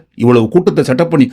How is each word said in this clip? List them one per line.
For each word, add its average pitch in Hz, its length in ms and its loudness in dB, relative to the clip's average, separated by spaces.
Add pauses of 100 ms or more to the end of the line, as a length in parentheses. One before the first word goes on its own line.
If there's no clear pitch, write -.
(240)
இவ்வளவு 120 300 2
கூட்டத்தை 180 340 0
செட்டப் 131 260 -2
பண்ணி 131 200 2